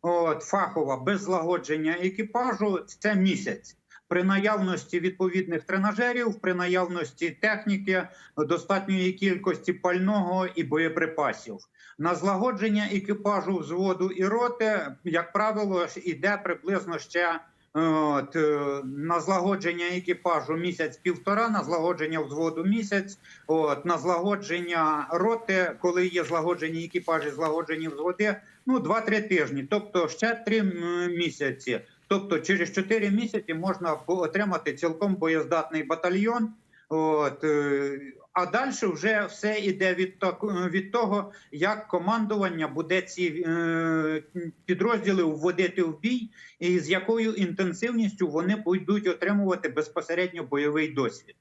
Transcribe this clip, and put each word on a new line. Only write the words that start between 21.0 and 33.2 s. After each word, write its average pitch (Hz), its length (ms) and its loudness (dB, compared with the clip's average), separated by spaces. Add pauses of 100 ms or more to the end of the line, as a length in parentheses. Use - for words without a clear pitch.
на 208 140 0
злагодження 160 560 0
взводу 160 440 -2
місяць, 202 560 0 (280)
от, 156 380 2
на 170 120 2
злагодження 170 1120 0
роти, 190 600 2 (100)
коли 180 260 2
є 175 160 0
злагоджені 165 640 -2
екіпажі, 160 440 -2
злагоджені 160 580 -2
взводи, 180 480 -2 (300)
ну, 254 140 2
два-три 220 420 2
тижні, 143 480 0
тобто 202 380 0
ще 226 280 -2 (100)
три, 220 140 2
м, 196 120 2 (400)
місяці. 139 680 -2 (260)
Тобто 196 320 0
через 185 320 0
чотири 208 380 0
місяці 214 440 0